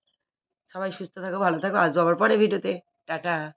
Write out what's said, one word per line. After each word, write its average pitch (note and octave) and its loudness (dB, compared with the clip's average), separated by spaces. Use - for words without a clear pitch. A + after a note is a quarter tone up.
সবাই F#3 -6
সুস্থ F#3 -14
থাকো, F#3 -6
ভালো F3+ 2
থাকো, G3 -2
আসবো E3+ 2
আবার E3+ 4
পরে G#3+ 2
ভিডিওতে। G3 0
টাটা। D#3+ -6